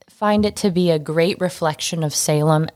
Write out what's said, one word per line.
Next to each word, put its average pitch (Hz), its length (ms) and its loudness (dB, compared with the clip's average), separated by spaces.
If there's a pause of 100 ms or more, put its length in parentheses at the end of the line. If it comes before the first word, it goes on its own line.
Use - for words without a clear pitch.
(100)
find 208 360 0
it 202 100 -4
to 208 140 0
be 175 200 2
a 160 80 2
great 165 420 0
reflection 170 600 -4
of 151 120 -2
Salem 151 600 2